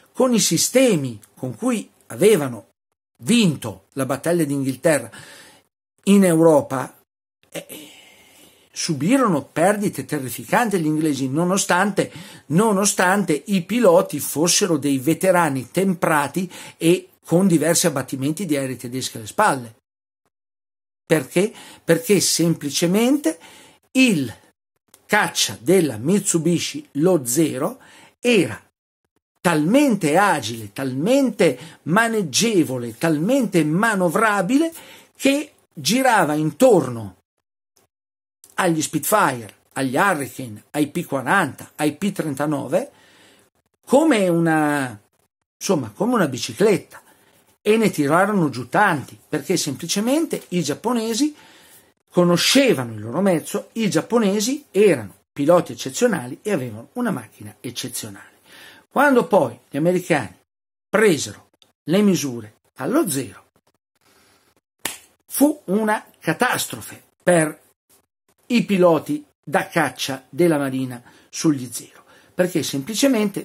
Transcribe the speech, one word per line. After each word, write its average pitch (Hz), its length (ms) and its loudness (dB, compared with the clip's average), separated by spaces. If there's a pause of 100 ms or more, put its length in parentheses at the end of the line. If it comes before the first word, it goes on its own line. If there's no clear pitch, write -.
(140)
con 247 180 2
i 220 80 2
sistemi 165 800 0 (160)
con 127 180 -10
cui 226 360 -6 (160)
avevano 135 640 0 (560)
vinto 151 680 0
la 135 140 -4
battaglia 156 380 -2
d'Inghilterra 139 680 -2 (920)
in 196 200 6
Europa, 160 720 2 (520)
eh, - 160 -14 (1080)
subirono 175 720 0
perdite 196 640 -2
terrificanti 151 720 -2
gli 160 80 -2
inglesi, 151 420 0
nonostante, 180 840 0 (360)
nonostante 196 1000 2
i 196 160 0
piloti 190 540 4
fossero 170 600 0
dei 139 180 -2
veterani 160 720 0
temprati 170 800 -2 (280)
e 175 260 2 (180)
con 180 240 2
diversi 165 400 2
abbattimenti 139 580 -4
di 156 120 -2
aerei 131 200 -6
tedeschi 123 420 -10
alle 110 80 -14
spalle. 135 500 -2 (1300)
Perché? 170 480 -2 (300)
Perché 170 340 2
semplicemente 180 1200 0 (540)
il 175 420 2 (720)
caccia 180 540 -2
della 147 360 2
Mitsubishi, 165 960 -2
lo 160 320 2
Zero, 143 540 -2 (400)
era 175 420 0 (800)
talmente 175 800 2
agile, 120 540 -2
talmente 175 1120 0
maneggevole, 170 1160 -2
talmente 170 640 0
manovrabile 202 1120 0 (440)
che 277 360 0 (200)
girava 185 640 2
intorno 151 840 2 (1400)
agli 165 280 0
Spitfire, 147 720 -2 (200)
agli 135 220 -4
Hurricane, 139 760 -4
ai 147 160 -2
P 165 180 -6
quaranta, 139 680 -4
ai 151 200 -2
P 202 140 -4
trentanove 147 800 -4 (960)
come 247 420 4
una, 151 720 0 (560)
insomma, 143 380 -4
come 240 200 -2
una 190 120 2
bicicletta, 143 760 -2 (600)
e 214 140 2
ne 220 140 2
tirarono 170 580 2
giù 120 220 -10
tanti, 170 480 0 (100)
perché 151 300 -4
semplicemente 202 920 -4
i 175 140 -2
giapponesi 226 760 -4 (720)
conoscevano 175 840 2
il 104 60 -12
loro 113 200 -6
mezzo, 190 520 -2
i 220 180 -2
giapponesi 220 800 0
erano 156 460 2 (140)
piloti 165 420 2
eccezionali 131 680 -4
e 214 120 -6
avevano 120 420 -6
una 247 160 -4
macchina 110 500 -12
eccezionale. 113 800 -14 (500)
Quando 262 380 2
poi 139 320 2 (100)
gli - 80 -10
americani 165 640 -2 (500)
presero 156 640 0 (340)
le 175 160 2
misure 135 540 0 (220)
allo 220 340 -2
Zero, 127 380 -8 (1800)
fu 294 400 0
una 214 360 -2 (160)
catastrofe - 840 -4 (200)
per 156 380 2 (840)
i 226 180 0
piloti 170 580 2 (220)
da 170 240 -4
caccia 139 640 -4
della 165 260 2
Marina 131 460 -6 (260)
sugli 135 420 -2
Zero, - 340 -16 (300)
perché 180 280 -2
semplicemente 208 840 -2